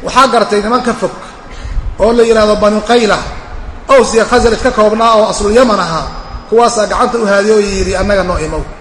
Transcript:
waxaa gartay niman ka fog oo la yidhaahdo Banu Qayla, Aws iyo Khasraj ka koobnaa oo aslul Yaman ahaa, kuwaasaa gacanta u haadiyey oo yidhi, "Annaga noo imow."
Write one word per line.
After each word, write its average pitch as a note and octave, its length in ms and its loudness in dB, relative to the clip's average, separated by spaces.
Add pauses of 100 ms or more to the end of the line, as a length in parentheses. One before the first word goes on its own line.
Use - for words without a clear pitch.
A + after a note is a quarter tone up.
waxaa C4 240 2
gartay G#3+ 340 0
niman A#3 200 -2
ka A#3+ 120 -2
fog - 180 -4 (880)
oo A3+ 140 2
la A#3 100 4
yidhaahdo A3 320 2
Banu G#3 260 0
Qayla, A3 360 2 (720)
Aws B3 260 4
iyo A3 120 2
Khasraj A3+ 380 0
ka B3+ 80 2
koobnaa A3+ 440 2
oo G#3 140 2
aslul G3+ 240 -2
Yaman A#3 260 4
ahaa, E3 280 -4 (420)
kuwaasaa A3 380 2
gacanta A3 300 -2
u A3+ 80 0
haadiyey G3+ 300 2
oo G#3+ 40 4
yidhi, F#3+ 360 -2
"Annaga F#3+ 280 0
noo F3+ 160 -4
imow." D#3 240 -6 (180)